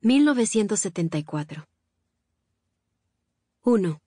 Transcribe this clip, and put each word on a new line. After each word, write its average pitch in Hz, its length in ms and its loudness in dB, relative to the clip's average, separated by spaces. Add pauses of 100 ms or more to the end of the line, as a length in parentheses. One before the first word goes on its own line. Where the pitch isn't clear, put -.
Mil 269 240 4
novecientos 220 560 0
setenta 170 360 -4
y 151 60 -4
cuatro. 151 420 -10 (2000)
Uno. 185 440 0